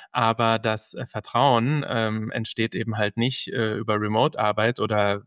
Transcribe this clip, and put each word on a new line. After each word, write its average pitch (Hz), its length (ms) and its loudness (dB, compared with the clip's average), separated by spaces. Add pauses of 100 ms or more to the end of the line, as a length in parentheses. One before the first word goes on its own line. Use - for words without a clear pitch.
(120)
aber 113 480 2
das, 110 340 -4
äh, 123 120 -8
Vertrauen, 127 840 2
ähm, 110 440 -2
entsteht 110 440 -4
eben 107 220 -4
halt 104 200 -2
nicht, 123 360 0
äh, 110 240 -2
über 110 240 0
Remote-Arbeit 110 800 0
oder 104 460 0